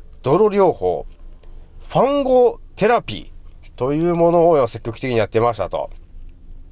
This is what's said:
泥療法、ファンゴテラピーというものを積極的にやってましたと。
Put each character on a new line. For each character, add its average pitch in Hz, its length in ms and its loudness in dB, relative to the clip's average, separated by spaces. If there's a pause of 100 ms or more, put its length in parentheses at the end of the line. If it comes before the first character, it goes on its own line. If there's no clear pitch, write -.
(220)
泥 208 260 2
療 185 240 2
法、 87 340 -4 (720)
フ - 140 -12
ァ 277 260 2
ン - 20 -2
ゴ 254 380 2 (160)
テ 190 100 0
ラ 226 160 2
ピ - 300 -12 (320)
ー - 120 -20
と 131 180 -2
い 165 140 0
う 175 60 0
も 170 160 4
の 170 200 4
を 139 180 4
積 - 160 -12
極 117 160 -8
的 135 100 -4
に 120 60 0
や 104 100 2
っ - 20 -6
て 113 120 0
ま 117 140 0
し 107 40 -14
た 90 100 -4
と。 71 220 -6 (800)